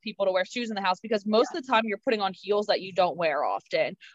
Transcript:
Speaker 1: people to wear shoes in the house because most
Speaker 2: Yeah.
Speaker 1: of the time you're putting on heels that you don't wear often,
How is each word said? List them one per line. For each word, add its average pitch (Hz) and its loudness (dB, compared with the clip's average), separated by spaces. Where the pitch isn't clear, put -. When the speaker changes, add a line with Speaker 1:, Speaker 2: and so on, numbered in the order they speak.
Speaker 1:
people 202 -4
to 190 2
wear 185 0
shoes 240 -6
in 220 -8
the 196 -4
house 185 0
because 214 -4
most 214 4
Speaker 2:
Yeah. 359 -6
Speaker 1:
of 254 -10
the 254 0
time 226 6
you're 208 -4
putting 220 -2
on 190 -2
heels 208 -2
that 180 2
you 190 -10
don't 175 2
wear 151 0
often, 139 -2